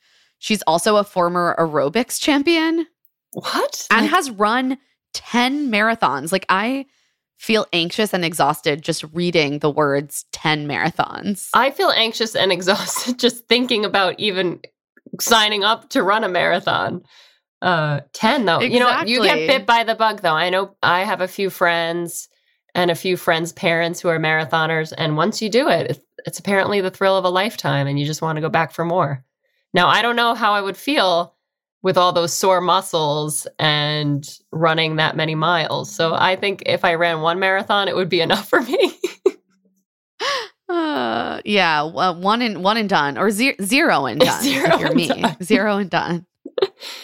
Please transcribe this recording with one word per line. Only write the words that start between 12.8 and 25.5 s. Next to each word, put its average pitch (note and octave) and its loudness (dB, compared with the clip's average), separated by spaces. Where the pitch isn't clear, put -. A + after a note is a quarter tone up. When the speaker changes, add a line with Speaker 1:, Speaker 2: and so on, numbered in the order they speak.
Speaker 2:
just - -2
thinking A#3+ 2
about F#3+ 0
even F#3 -2
signing G#3+ 2
up A3 0
to C4+ 2
run G#3 2
a G3 0
marathon. F3 0
Uh, D#3 0
ten, A#3+ 0
though. E3+ 2
You A#3+ 2
know, B3 2
you A#3 0
get - 4
Speaker 1:
Exactly. D#3+ -2
Speaker 2:
bit C4 0
by A#3 4
the A3 0
bug, G#3+ 0
though. E3+ 2
I E3 2
know F#3+ -2
I F3 2
have G3+ -2
a F#3 -2
few F#3+ -4
friends E3+ -2
and F3 2
a E3 2
few F3+ -2
friends' E3+ -2
parents E3+ -2
who F3+ -2
are D#3+ 2
marathoners. D#3+ 0
And D3+ -2
once F3+ 0
you A3 -2
do B3+ 2